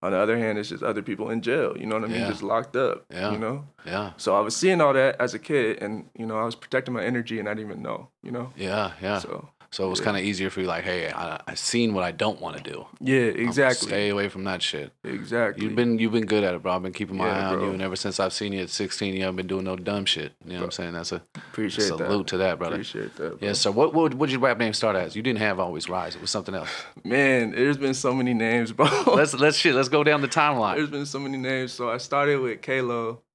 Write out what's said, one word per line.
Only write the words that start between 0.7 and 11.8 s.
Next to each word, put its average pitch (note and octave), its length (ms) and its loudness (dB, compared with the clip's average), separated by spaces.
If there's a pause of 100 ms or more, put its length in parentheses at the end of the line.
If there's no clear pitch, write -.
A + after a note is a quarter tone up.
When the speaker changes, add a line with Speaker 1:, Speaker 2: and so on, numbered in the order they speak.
Speaker 1:
other G#2 200 -2
people G#2+ 280 -6
in A2+ 120 -2
jail, A#2+ 340 0
you - 100 -8
know A2 100 -2
what A2 80 -2
I G#2+ 40 -4
mean? A2+ 140 -2
Speaker 2:
Yeah. G2+ 60 -2
Speaker 1:
Just G2+ 140 -6
locked A2+ 340 -2
up, - 360 0
Speaker 2:
Yeah. F#2+ 200 -2
Speaker 1:
you G#2 60 -4
know? B2+ 280 -6 (180)
Speaker 2:
Yeah. G2 320 -4
Speaker 1:
So G2 200 2
I G2+ 40 4
was G#2+ 140 0
seeing F#3 260 4
all D3 120 6
that C3+ 280 4
as A#2+ 140 0
a A2 40 -6
kid, A#2+ 440 0
and, G#2 340 -8
you A2+ 100 -8
know, A2 120 -4
I A2 60 0
was A#2 100 -4
protecting C3 400 -4
my G#2+ 100 -4
energy, A#2 360 -2
and G2+ 80 -4
I G#2 60 -2
didn't G#2+ 160 -8
even F#2+ 120 -10
know, - 280 -8 (120)
you - 100 -12
know? B2 240 -6
Speaker 2:
Yeah, G2 440 -2
yeah. G2 180 -2
Speaker 1:
So, - 300 -8 (220)
Speaker 2:
So F#2+ 160 -2
it F#2 40 0
was F2+ 100 0
Speaker 1:
yeah. - 40 -4
Speaker 2:
kinda G2+ 160 2
easier F#2+ 300 -2
for F#2+ 100 -6
you, F#2 60 0
like, E2+ 180 -2
"Hey, F2 260 -2
I, D#2+ 380 -6
I - 60 -10
seen A#2 400 0